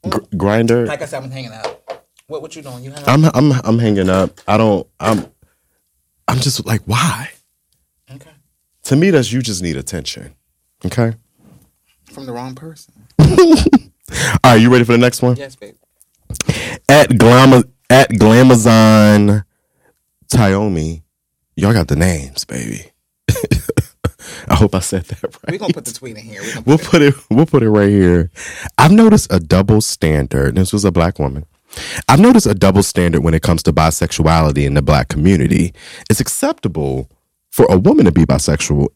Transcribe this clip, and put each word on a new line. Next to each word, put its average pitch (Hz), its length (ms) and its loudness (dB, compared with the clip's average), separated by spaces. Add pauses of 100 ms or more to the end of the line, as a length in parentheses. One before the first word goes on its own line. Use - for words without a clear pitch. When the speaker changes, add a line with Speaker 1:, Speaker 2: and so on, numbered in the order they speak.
Speaker 1:
Gr- - 100 -6
Speaker 2:
Mm. - 180 -12
Speaker 1:
Grindr. 117 500 0
Speaker 2:
Like - 160 -10
I 147 40 -12
said, 131 160 -14
I'm 131 80 -16
hanging 131 220 -16
up. - 520 -18 (220)
What, 147 160 -14
what 156 140 -20
you 156 60 -20
doing? 127 220 -18
You 135 60 -18
hanging 143 180 -8
Speaker 1:
I'm, 147 160 4
Speaker 2:
up? - 120 2
Speaker 1:
I'm, 143 160 2
I'm 117 260 -2
hanging 101 320 0
up. 95 380 -2
I 104 80 2
don't, 107 300 0 (140)
I'm, 101 260 -4 (1000)
I'm 131 120 -4
just 127 280 -6
like, 110 200 -4
why? 120 440 -6 (800)
Speaker 2:
Okay. - 180 -20 (540)
Speaker 1:
To 135 120 -2
me, 180 140 2
that's, 127 220 0
you 127 100 -4
just 101 200 -8
need 82 140 -6
attention. 67 580 -14 (500)
Okay? 113 300 -4 (960)
Speaker 2:
From 135 140 -20
the 123 60 -16
wrong 127 220 -14
person. 156 400 -20 (140)
Speaker 1:
<laughs> - 120 -10
All 330 360 4 (880)
right, 120 160 6
you 120 120 4
ready 123 120 4
for 117 80 0
the 117 60 4
next 123 240 0
one? 123 140 0
Speaker 2:
Yes, 135 200 -16
babe. 101 180 -20 (1120)
Speaker 1:
At 143 220 4
Glama-, 123 580 6 (220)
at 131 200 4
Glamazon 110 1300 4 (840)
Taomi. 95 720 -2 (540)
Y'all 101 160 0
got 90 160 -2
the 71 80 -2
names, 76 480 -4
baby. 57 400 -12 (220)
<laughs> - 240 -10 (1160)
I - 60 0
hope 98 200 0
I 95 60 -2
said 90 240 -8
that - 180 -14
right. - 280 -12
Speaker 2:
We're 190 80 -10
gonna 208 160 -6
put 170 100 -12
the 113 80 -14
tweet 117 240 -18
in 107 60 -20
here. - 200 -20
We're - 120 -12
gonna 113 120 -14
Speaker 1:
We'll 151 120 4
Speaker 2:
put 160 240 0
it 143 120 4
Speaker 1:
put - 160 -14
it, 107 60 0
we'll 160 100 4
put 131 160 0
it 110 80 0
right 104 180 2
here. 90 420 2 (480)
"I've 160 140 4
noticed 214 400 4
a 92 80 0
double 98 400 0
standard." 69 720 -2
This 92 180 -2
was 104 120 -4
a 92 80 0
black 85 260 -2
woman. 71 260 -6 (640)
"I've 139 120 4
noticed 240 260 4
a 107 80 0
double 95 280 2
standard 85 420 -2
when 80 100 0
it 78 80 -2
comes 80 220 -2
to 80 80 0
bisexuality 78 920 0
in 69 100 -4
the 69 80 0
black 67 260 -2
community. 85 680 0 (340)
It's - 120 -6
acceptable 76 880 -6 (400)
for - 200 2
a 95 80 4
woman 208 280 2
to 82 60 2
be 82 120 2
bisexual 71 720 -2